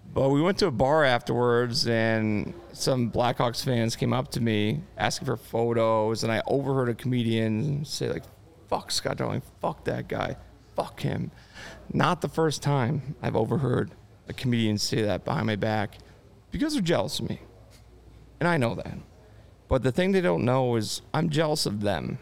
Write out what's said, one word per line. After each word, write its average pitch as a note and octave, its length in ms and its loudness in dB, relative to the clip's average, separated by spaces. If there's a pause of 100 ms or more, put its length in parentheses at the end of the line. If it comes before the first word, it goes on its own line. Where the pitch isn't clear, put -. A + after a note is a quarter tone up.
(120)
But C3+ 180 2
we C#3+ 100 4
went G3 180 2
to G#3 80 4
a D#3+ 40 2
bar C3+ 340 4
afterwards, A#2+ 800 2
and A2+ 640 2 (200)
some B2 400 0
Blackhawks A#2+ 500 0
fans A#2 320 0
came A#2+ 180 0
up C3 200 -2
to - 80 -4
me A2 400 2 (160)
asking - 300 -2
for B2 100 -2
photos, A2+ 880 0
and A2+ 80 0
I A2 140 0
overheard C3+ 420 0
a A#2 60 0
comedian A2+ 920 0
say, - 260 -4
like, - 120 -4 (460)
"Fuck - 220 -4
Scott - 280 -2
Darling, A#2+ 240 -2 (180)
fuck E3 240 -4
that B2 240 -4
guy, G#2+ 280 -4 (380)
fuck - 260 -6
him." - 300 -4 (600)
Not D3+ 300 2
the D#3+ 60 -4
first D#3+ 340 0
time C#3+ 600 0
I've A2 140 -2
overheard B2 540 0 (380)
a C#3 40 -10
comedian A2+ 460 0
say - 240 0
that F#2 220 0
behind A#2+ 220 -2
my G#2+ 100 0
back G#2+ 420 -2 (520)
because D4 220 -2
they're C4 100 0
jealous D3 380 0
of - 80 -6
me. - 120 -8 (1000)
And E3+ 80 2
I E3+ 80 2
know A#2 200 2
that. - 220 -10 (680)
But C3 140 2
the B2+ 100 2
thing F#3 200 2
they F#3+ 100 6
don't E3+ 220 2
know B2+ 320 4
is - 260 -2 (100)
I'm E3 160 2
jealous D3+ 380 2
of G#2 160 -4
them E2+ 400 0